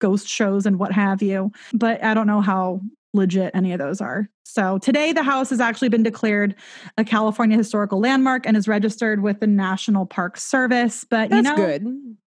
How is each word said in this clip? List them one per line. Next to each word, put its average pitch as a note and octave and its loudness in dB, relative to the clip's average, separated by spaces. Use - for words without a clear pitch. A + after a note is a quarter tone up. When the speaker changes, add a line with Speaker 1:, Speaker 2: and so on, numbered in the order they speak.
Speaker 1:
ghost G3 0
shows G3+ 0
and G3 2
what G3 -2
have G3 2
you, G3 -2
but A3+ 0
I A3 2
don't A3 2
know G#3 2
how F#3 0
legit F#3+ 2
any F#3 0
of F3+ -4
those C#3+ -4
are. F#3+ -4
So G3 -2
today, D4 2
the D#4 0
house C4 0
has B3 0
actually A#3 0
been A3+ 4
declared G#3 0
a A3 0
California A3 2
Historical G#3 0
Landmark C4 2
and A3 4
is G3 0
registered G#3+ 0
with G#3 0
the A3 -2
National F#3+ 0
Park F3+ -6
Service. B3 0
But, A3 0
you A#3 4
Speaker 2:
That's D4 0
Speaker 1:
know, D4+ 2
Speaker 2:
good. A3 -6